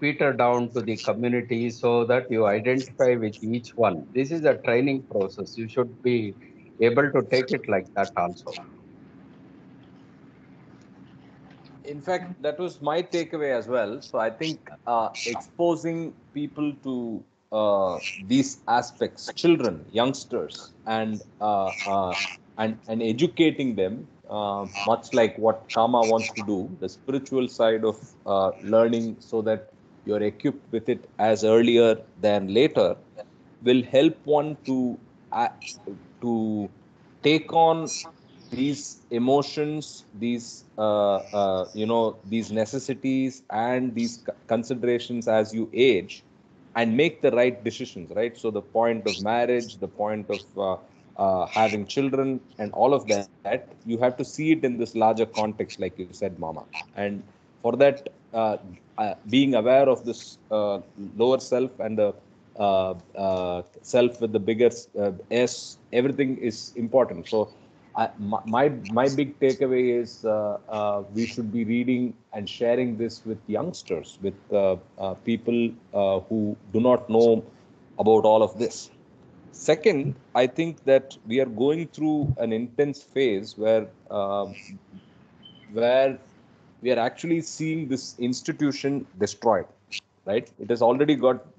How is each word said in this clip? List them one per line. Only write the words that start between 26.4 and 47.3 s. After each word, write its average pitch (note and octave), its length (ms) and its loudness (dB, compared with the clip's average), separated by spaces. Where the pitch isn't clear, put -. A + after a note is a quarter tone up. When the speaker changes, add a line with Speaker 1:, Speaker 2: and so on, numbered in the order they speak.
Speaker 2:
do, F#2+ 380 -4
the F#2 80 -6
spiritual C3 600 -4
side A2+ 360 0
of, G#2+ 140 0
uh, F#2+ 280 0
learning, A2+ 580 2
so A2+ 220 -4
that A2 280 -2
you're G#2 160 0
equipped G#2+ 500 -4
with A2+ 160 -4
it - 200 -2
as A2 260 2
earlier A#2 540 6
than G2+ 300 2
later, A2+ 440 4
will B2 200 4
help D3 420 4
one D3 400 0
to, B2+ 340 -2
uh, A#2 160 0
to A2 480 -2
take D#3 300 2
on E3 380 4
these C3+ 500 -6
emotions, C#3+ 920 -2
these, A#2+ 440 -6
uh, G#2 380 2
uh, F#2+ 580 -2
you G#2+ 120 -4
know, A2+ 300 2
these G#2 260 -4
necessities C3 1000 -4
and B2 440 -2
these A#2 300 -4
c-, - 80 -8
considerations A#2+ 800 -2
as G#2+ 260 2
you A2 200 -4
age, G#2+ 500 2
and A#2 200 2
make D#3+ 260 2
the C#3 100 6